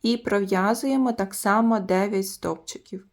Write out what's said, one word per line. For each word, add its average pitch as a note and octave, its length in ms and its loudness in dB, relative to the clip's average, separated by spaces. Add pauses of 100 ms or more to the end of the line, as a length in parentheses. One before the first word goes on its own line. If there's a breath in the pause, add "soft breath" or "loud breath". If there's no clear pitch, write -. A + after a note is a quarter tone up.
І A#3 140 2
пров'язуємо A3+ 960 0
так G3 220 -4
само A3 460 2
дев'ять G3 480 0
стовпчиків. - 840 -10